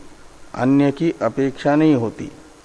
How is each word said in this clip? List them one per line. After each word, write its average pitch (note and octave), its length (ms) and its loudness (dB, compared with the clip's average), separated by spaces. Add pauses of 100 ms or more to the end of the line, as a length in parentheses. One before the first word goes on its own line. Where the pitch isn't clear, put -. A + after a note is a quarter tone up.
(560)
अन्य C#3 360 2
की D#3+ 300 -2
अपेक्षा C3+ 540 -2
नहीं D#3 200 4
होती, A#2 360 -4 (340)